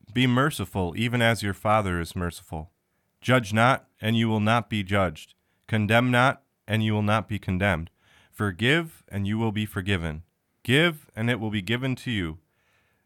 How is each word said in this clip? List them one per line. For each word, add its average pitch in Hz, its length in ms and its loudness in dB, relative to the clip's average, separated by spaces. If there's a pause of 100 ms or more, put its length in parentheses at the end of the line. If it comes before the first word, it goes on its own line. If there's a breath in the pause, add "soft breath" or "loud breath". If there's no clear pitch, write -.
(100)
"Be 127 160 2
merciful, 113 680 0
even 120 240 0
as 113 220 2
your 101 100 -2
Father 98 480 0
is 82 160 -8
merciful. 85 540 -8 (500)
Judge 120 320 2
not, 120 360 2 (120)
and 110 160 0
you 113 140 2
will 110 100 0
not 110 300 0
be 107 120 -2
judged. 92 520 -2 (340)
Condemn 110 420 2
not, 123 340 2 (220)
and 107 160 0
you 110 120 0
will 107 80 0
not 107 260 0
be 101 100 -6
condemned. 90 520 -2 (420 soft breath)
Forgive, 117 760 -2
and 98 160 -4
you 104 100 -2
will 113 160 0
be 107 140 -4
forgiven. 87 560 -4 (400)
Give, 156 520 0
and 113 160 -2
it 127 80 0
will 107 140 -4
be 107 100 -2
given 123 320 -2
to - 160 -8
you. 85 280 -4 (680)